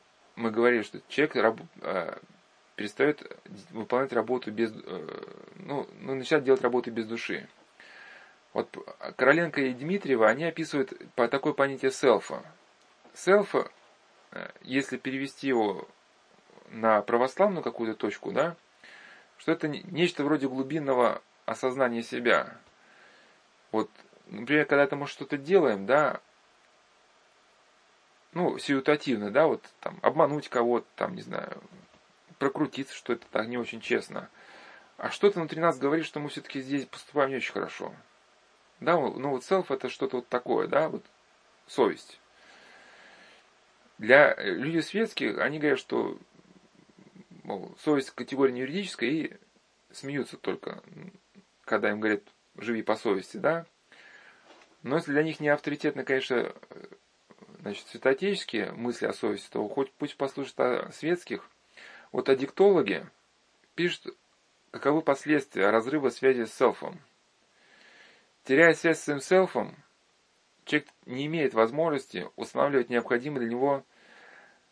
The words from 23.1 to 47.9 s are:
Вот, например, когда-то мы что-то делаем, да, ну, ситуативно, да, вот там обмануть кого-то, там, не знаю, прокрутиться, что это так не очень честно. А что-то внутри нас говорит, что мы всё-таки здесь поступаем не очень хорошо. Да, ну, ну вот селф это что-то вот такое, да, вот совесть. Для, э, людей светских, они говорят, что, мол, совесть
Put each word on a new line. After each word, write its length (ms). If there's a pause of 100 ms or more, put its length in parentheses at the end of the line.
Вот, 180 (360)
например, 400
когда-то 320
мы 100
что-то 300
делаем, 480
да, 340 (2250)
ну, 260
ситуативно, 720
да, 160
вот 160 (160)
там 240
обмануть 460
кого-то, 360 (100)
там, 200
не 60
знаю, 420 (760)
прокрутиться, 560
что 200
это 180
так 160
не 100
очень 220
честно. 500 (680)
А 120
что-то 300
внутри 220
нас 180
говорит, 260
что 140
мы 80
всё-таки 320
здесь 260
поступаем 440
не 80
очень 160
хорошо. 420 (880)
Да, 140
ну, 220
ну 120
вот 160
селф 260
это 180
что-то 280
вот 100
такое, 400
да, 220
вот 140 (640)
совесть. 540 (1800)
Для, 360
э, 180
людей 320
светских, 560
они 180
говорят, 220
что, 400 (1200)
мол, 360
совесть 320